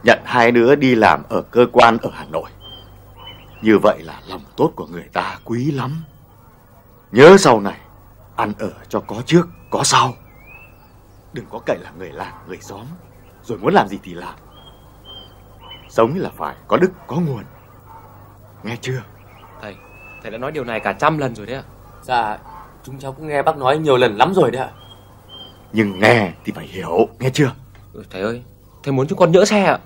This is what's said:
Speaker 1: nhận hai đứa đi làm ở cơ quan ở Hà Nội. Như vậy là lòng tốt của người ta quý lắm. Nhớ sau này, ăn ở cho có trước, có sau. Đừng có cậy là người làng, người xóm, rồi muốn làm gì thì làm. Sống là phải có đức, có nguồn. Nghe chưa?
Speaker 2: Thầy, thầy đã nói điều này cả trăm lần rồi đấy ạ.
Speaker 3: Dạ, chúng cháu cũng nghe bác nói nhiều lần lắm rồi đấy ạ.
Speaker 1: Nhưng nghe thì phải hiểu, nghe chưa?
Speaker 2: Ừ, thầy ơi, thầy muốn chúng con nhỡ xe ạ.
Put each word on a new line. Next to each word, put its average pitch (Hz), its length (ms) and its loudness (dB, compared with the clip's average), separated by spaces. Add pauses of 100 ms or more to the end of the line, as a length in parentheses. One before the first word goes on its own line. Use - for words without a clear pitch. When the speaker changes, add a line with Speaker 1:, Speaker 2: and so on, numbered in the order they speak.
Speaker 1:
nhận 117 200 4
hai 120 260 2
đứa 120 240 6
đi 131 200 2
làm 87 340 4
ở 92 140 -4
cơ 120 300 2
quan 117 300 4
ở - 120 -6
Hà - 100 -16
Nội. 78 260 -10 (1120)
Như 107 160 4
vậy 92 240 2
là 80 240 -18
lòng 95 140 -14 (160)
tốt 160 200 -2
của 80 100 -12
người 85 260 -16
ta 92 320 -8
quý 123 260 -4
lắm. 143 340 -8 (1080)
Nhớ 151 260 10
sau 123 220 4
này, 95 180 -8 (580)
ăn 107 220 -4
ở 98 140 -8 (160)
cho 107 120 -4
có 110 260 -10
trước, 170 220 2 (220)
có - 140 -2
sau. 123 280 2 (1200)
Đừng 117 180 -14
có 107 80 -12
cậy 113 200 -6
là 85 200 -20
người 87 140 -14
làng, 92 220 -12 (140)
người 92 120 -14
xóm, 107 260 -18 (560)
rồi 110 160 -10
muốn 127 160 -2
làm 123 140 2
gì 98 140 -12
thì 90 120 -16
làm. - 200 -16 (1500)
Sống 117 280 0
là 127 200 -6
phải 73 200 -10 (120)
có 107 80 0
đức, 180 160 0 (140)
có 120 100 -8
nguồn. 139 280 -4 (1160)
Nghe 117 180 -10
chưa? 131 220 -8 (600)
Speaker 2:
Thầy, 101 140 -16 (460)
thầy 110 80 -14
đã 110 80 -12
nói 131 140 -8
điều 143 120 -6
này 113 160 -6
cả 101 120 -4
trăm 151 260 0
lần 127 160 -4
rồi 104 120 -14
đấy 120 100 -10
ạ. 135 60 -12 (400)
Speaker 3:
Dạ, 113 360 -4 (460)
chúng 131 140 -16
cháu 135 140 -12
cũng 156 160 -14
nghe 143 140 -2
bác 147 140 2
nói 139 220 0
nhiều 147 180 2
lần 120 200 2
lắm 151 180 2
rồi 156 160 4
đấy 127 120 -6
ạ. - 80 -10 (1000)
Speaker 1:
Nhưng 101 280 -2
nghe 107 320 4 (120)
thì - 80 -10
phải 80 140 -14
hiểu, 90 420 -2 (100)
nghe 127 120 -4
chưa? 135 200 0 (420)
Speaker 2:
Ừ, 101 180 -18
thầy 95 120 -10
ơi, 117 200 -6 (400)
thầy 139 100 -4
muốn 131 160 0
chúng 190 100 -4
con 170 140 2
nhỡ 196 120 6
xe 208 200 0
ạ. 147 220 0